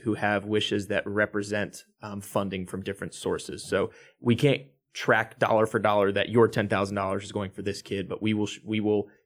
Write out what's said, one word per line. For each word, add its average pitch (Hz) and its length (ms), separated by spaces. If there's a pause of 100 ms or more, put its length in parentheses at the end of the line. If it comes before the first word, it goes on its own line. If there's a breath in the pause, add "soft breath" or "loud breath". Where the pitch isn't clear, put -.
who 107 100
have 104 320
wishes 104 420
that 101 180
represent, 104 800 (180)
um, 101 200
funding 98 440
from 95 160
different 95 320
sources. - 480
So - 280 (300 loud breath)
we 120 140
can't 139 280 (320)
track 113 440
dollar 110 280
for 110 120
dollar 101 340
that 101 180
your 113 180
ten 110 200
thousand 101 280
dollars 98 280
is 101 80
going 101 180
for - 120
this 98 200
kid, 98 260
but - 140
we 110 100
will, 104 140
sh-, - 180
we 110 160
will 104 280 (180 soft breath)